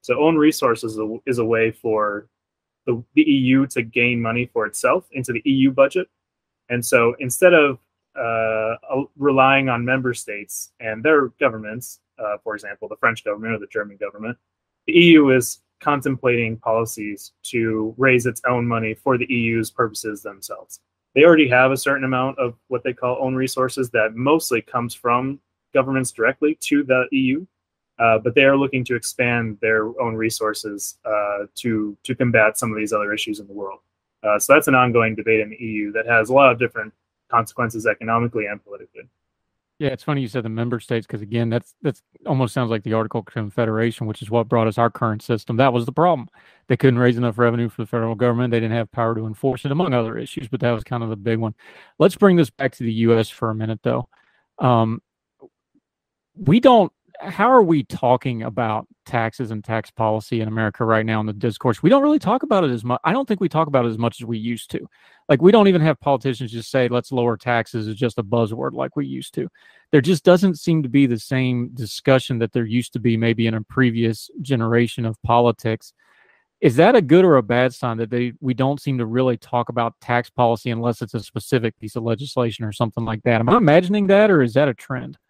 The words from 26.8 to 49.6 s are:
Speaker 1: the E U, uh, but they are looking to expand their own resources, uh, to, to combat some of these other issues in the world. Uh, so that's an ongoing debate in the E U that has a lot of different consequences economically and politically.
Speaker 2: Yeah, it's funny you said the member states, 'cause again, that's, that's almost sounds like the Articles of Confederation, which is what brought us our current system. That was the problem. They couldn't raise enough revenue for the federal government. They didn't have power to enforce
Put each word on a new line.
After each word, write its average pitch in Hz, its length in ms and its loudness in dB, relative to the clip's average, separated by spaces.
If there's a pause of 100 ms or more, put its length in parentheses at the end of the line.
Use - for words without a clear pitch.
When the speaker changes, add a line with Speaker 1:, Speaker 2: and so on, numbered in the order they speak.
Speaker 1:
the 127 300 2
E 135 60 2
U, 135 280 -2 (520)
uh, 113 180 4
but 117 160 -2
they 139 120 4
are 139 120 4
looking 135 280 -2
to 123 100 -4
expand 117 640 -4
their 110 240 0 (160)
own 113 140 -4
resources, 107 880 -6
uh, 104 400 -4 (120)
to, 107 440 -4
to 127 140 -8
combat 117 420 2
some 113 140 -4
of 107 60 -6
these 107 160 -4
other 104 200 -4
issues 104 260 -8
in 101 60 -18
the 98 80 -20
world. 98 280 -14 (420)
Uh, 104 160 0
so - 140 4
that's 151 140 4
an 139 60 4
ongoing 120 400 2
debate 110 280 0
in 107 100 -8
the 113 120 -16
E 113 100 -8
U 104 180 -6
that 110 160 -6
has 113 220 2
a 127 40 0
lot 135 180 8
of 117 60 -2
different 113 340 -6 (380)
consequences 113 560 -2
economically 113 640 -2
and 104 160 -12
politically. 101 440 -20 (720)
Speaker 2:
Yeah, 143 100 -2
it's 131 120 -8
funny 143 200 -4
you 123 60 -6
said 120 140 -6
the 110 80 -8
member 117 300 -4
states, 113 260 -6
'cause 104 160 -10
again, 113 300 -2
that's, - 320 -4
that's 127 180 -4 (240)
almost 131 260 0
sounds 120 200 -2
like 110 100 -2
the 110 120 -4
Articles 110 340 -2
of - 40 -20
Confederation, 110 760 -2
which 107 160 -8
is 107 80 -10
what 117 180 0
brought 113 160 2
us 110 140 -2
our 117 100 4
current 107 320 -4
system. 113 360 -4
That 131 140 4
was 120 140 -2
the 127 60 -6
problem. 156 380 0 (360)
They 127 100 0
couldn't 123 220 4
raise 123 180 4
enough 117 220 -2
revenue 117 320 0
for - 140 -10
the - 20 -8
federal 113 300 -4
government. 120 340 0
They 117 100 0
didn't 113 160 -2
have 113 160 -4
power 113 220 -2
to 110 140 -6
enforce 127 380 -6